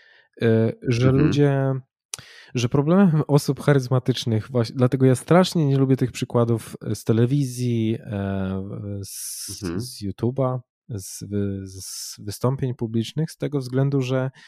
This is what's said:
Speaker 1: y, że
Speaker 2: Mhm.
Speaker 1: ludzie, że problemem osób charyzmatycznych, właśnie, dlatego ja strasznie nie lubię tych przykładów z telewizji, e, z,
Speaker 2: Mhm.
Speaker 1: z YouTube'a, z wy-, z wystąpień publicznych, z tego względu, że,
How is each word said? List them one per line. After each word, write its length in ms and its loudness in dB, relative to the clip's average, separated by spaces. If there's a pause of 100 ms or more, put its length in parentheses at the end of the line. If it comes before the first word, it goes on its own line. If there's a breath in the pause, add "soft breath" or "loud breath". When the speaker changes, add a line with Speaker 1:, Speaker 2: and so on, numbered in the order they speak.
(420 soft breath)
Speaker 1:
y, 400 4
że 260 4
Speaker 2:
Mhm. 180 4
Speaker 1:
ludzie, 460 2 (840 loud breath)
że 140 0
problemem 600 4
osób 320 2
charyzmatycznych, 880 2
właśnie, 260 0
dlatego 300 4
ja 80 6
strasznie 520 2
nie 120 2
lubię 180 4
tych 160 0
przykładów 640 0 (180)
z 100 -10
telewizji, 960 0
e, 600 -4 (420)
z, 580 -14
Speaker 2:
Mhm. 180 -6
Speaker 1:
z 220 -12
YouTube'a, 560 -4 (300)
z 400 -12
wy-, 380 -4
z 520 -14
wystąpień 560 -4
publicznych, 560 -4
z 60 -20
tego 220 -6
względu, 440 0
że, 280 -2 (180 loud breath)